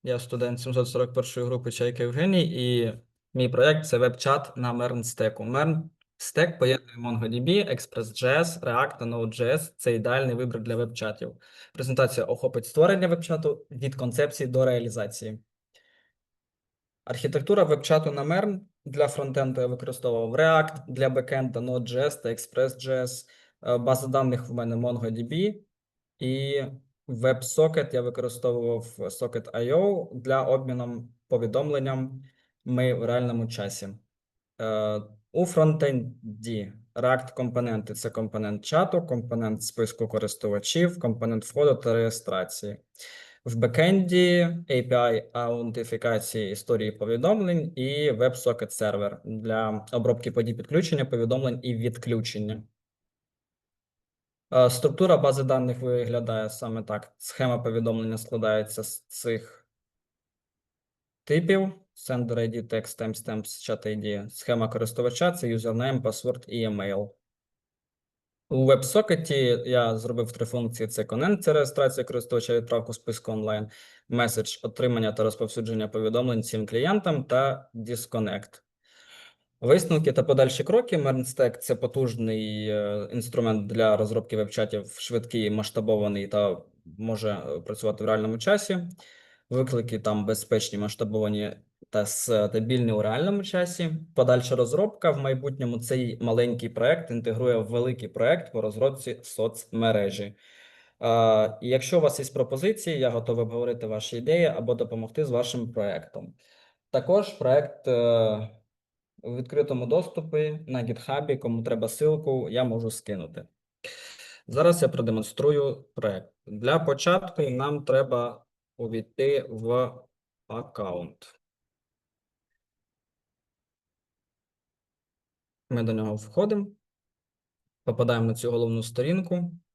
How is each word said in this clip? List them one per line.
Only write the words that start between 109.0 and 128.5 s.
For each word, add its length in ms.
у 100
відкритому 500
доступі 800
на 160
гітхабі, 540
кому 260
треба 240
ссылку, 640
я 140
можу 260
скинути. 560
Зараз 360
я 60
продемонструю 920
проект. 380
Для 320
початку 640
нам 420
треба 600
увійти 720
в 440
аккаунт. 920
Ми 120
до 100
нього 220
входимо, 520
попадаємо 420
на 80
цю 160